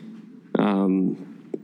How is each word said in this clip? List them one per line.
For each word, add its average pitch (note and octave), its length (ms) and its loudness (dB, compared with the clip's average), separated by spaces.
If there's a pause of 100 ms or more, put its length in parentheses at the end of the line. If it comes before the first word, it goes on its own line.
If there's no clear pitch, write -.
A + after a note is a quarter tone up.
(580)
Um, G2 680 2 (380)